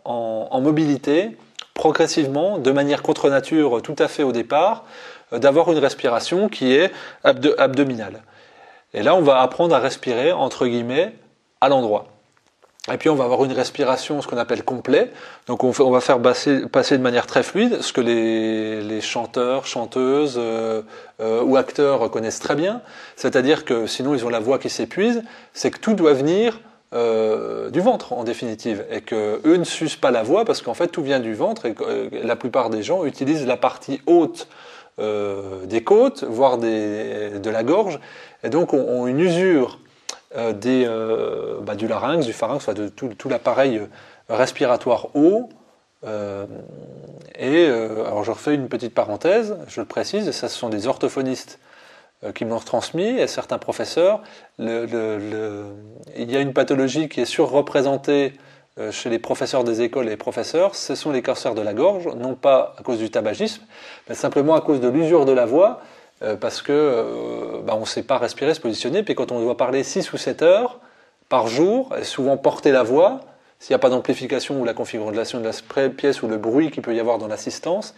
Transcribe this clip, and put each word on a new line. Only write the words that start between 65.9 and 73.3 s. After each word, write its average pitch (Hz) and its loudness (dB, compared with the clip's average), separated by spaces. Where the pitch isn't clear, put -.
euh, 107 -4
parce 107 -6
que, - -4
euh, 117 -2
bah, 104 -2
on 110 -4
ne 113 -6
sait - -6
pas 131 0
respirer, 131 -2
se 156 -6
positionner, 127 -2
puis 147 -2
quand 127 -4
on 120 -2
doit 120 0
parler 131 0
six - -4
ou 147 -6
sept 131 -4
heures 202 4
par 123 2
jour, 190 0
et 113 -6
souvent 135 0
porter 143 2
la 131 6
voix, 170 4